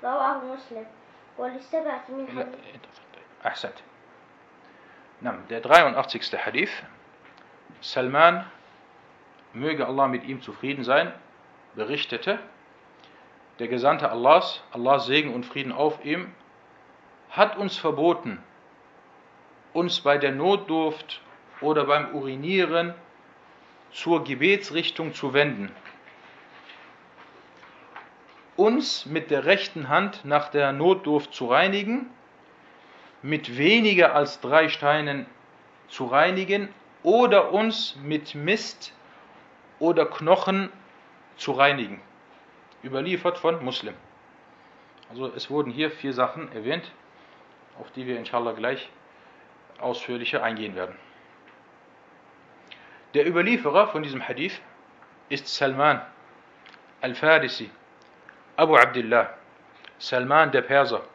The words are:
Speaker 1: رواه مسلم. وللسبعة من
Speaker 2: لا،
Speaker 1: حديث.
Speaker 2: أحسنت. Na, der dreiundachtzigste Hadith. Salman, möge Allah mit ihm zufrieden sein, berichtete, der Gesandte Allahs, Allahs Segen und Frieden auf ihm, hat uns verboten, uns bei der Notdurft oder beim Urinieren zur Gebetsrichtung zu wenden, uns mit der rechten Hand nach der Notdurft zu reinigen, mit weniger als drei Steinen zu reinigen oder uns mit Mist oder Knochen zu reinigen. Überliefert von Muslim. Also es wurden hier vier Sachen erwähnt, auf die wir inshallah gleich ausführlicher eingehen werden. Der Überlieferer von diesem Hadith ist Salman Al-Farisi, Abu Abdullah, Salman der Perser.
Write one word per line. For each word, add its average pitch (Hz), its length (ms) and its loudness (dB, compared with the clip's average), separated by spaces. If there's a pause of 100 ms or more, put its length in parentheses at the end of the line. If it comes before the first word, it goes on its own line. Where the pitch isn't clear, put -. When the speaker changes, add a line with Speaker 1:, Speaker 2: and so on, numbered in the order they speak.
Speaker 1:
رواه 269 380 -2 (120)
مسلم. 226 320 -14 (520)
وللسبعة 262 720 -6
من 269 160 -10 (100)
Speaker 2:
لا، 262 60 -6
Speaker 1:
حديث. - 400 -14 (640)
Speaker 2:
أحسنت. - 320 -8 (1400)
Na, 120 120 -8 (160)
der 113 120 -8
dreiundachtzigste 131 840 2
Hadith. 135 380 -6 (960)
Salman, 156 640 2 (1080)
möge 143 340 -4
Allah 135 200 2
mit 127 180 -4
ihm 131 160 -10
zufrieden 135 420 -8
sein, 143 280 4 (640)
berichtete, 127 600 -4 (1200)
der 117 100 -8
Gesandte 127 440 2
Allahs, 135 500 4 (100)
Allahs 127 360 0
Segen 143 260 0
und 123 120 -8
Frieden 135 260 -10
auf 147 340 -2
ihm, 175 280 -6 (1000)
hat 208 260 2
uns 196 200 -6
verboten, 147 680 0 (1300)
uns 170 280 -2
bei 143 180 4
der 139 120 0
Notdurft 160 920 -2 (400)
oder 147 240 0
beim 143 280 0
Urinieren 165 800 -2 (1000)
zur - 320 -2
Gebetsrichtung 160 920 -2
zu 135 180 -6
wenden, 131 380 0 (2750)
uns 233 500 0
mit 151 240 -6
der 139 160 0
rechten 165 440 0
Hand 190 360 0
nach 143 240 0
der 143 220 2
Notdurft 151 600 2
zu 123 140 -8
reinigen, 196 600 0 (1120)
mit 139 360 -6
weniger 175 580 6
als 147 260 0
drei 156 280 4
Steinen 147 580 0 (600)
zu - 160 -8
reinigen 185 680 0 (300)
oder 202 480 6
uns 214 460 -2
mit 147 380 -8
Mist 175 580 -6 (840)
oder 160 260 2
Knochen 185 680 0 (640)
zu - 160 -8
reinigen. 127 500 2 (840)
Überliefert 170 540 -4
von 165 260 0
Muslim. 107 300 -8 (1160)
Also 120 260 -10
es - 140 -12
wurden 139 220 -2
hier 147 200 -2
vier 139 220 -8
Sachen 127 400 -2
erwähnt, 127 380 -8 (880)
auf - 120 -20
die 127 160 -12
wir 123 100 -4
inshallah 117 360 -4
gleich 120 360 -6 (880)
ausführlicher 123 600 -6
eingehen 107 340 -6
werden. 90 200 -8 (2250)
Der 147 140 4
Überlieferer 175 600 2
von 156 160 -6
diesem 135 240 -8
Hadith 135 320 -8 (720)
ist - 180 -6
Salman 135 540 2 (1000)
Al-Farisi, 127 680 2 (880)
Abu 156 180 6
Abdullah, 120 540 4 (680)
Salman 135 540 2
der 131 100 2
Perser. 123 400 2 (140)